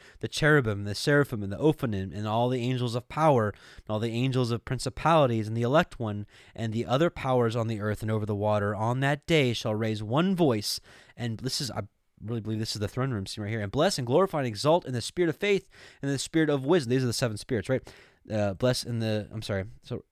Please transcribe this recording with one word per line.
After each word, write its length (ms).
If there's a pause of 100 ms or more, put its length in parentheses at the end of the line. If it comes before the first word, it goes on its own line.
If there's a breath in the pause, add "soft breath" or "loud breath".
(220 loud breath)
the 60
cherubim, 580
the 100
seraphim, 480
and 100
the 40
Ophanim, 580
and 120
all 220
the 100
angels 360
of 140
power, 400
and 400
all 100
the 100
angels 400
of 160
principalities, 840
and 80
the 60
elect 380
one, 260 (300 loud breath)
and 180
the 140
other 240
powers 440
on 120
the 120
earth 220
and 80
over 160
the 100
water. 380
On 280
that 260
day 260
shall 220
raise 260
one 340
voice," 440 (360 loud breath)
and 220
this 240
is, 80
I 120 (380)
really 220
believe 160
this 180
is 40
the 80
throne 240
room 160
scene 160
right 80
here, 100
"and 100
bless 280
and 80
glorify 320
and 80
exalt 360
in 100
the 80
spirit 280
of 60
faith 340 (320 loud breath)
and 80
the 80
spirit 320
of 160
wisdom." 240
These 140
are 40
the 60
seven 240
spirits, 320
right? 180 (440 loud breath)
Uh, 240
bless 280
in 140
the, 340
I'm 120
sorry. 220 (180)
So, 280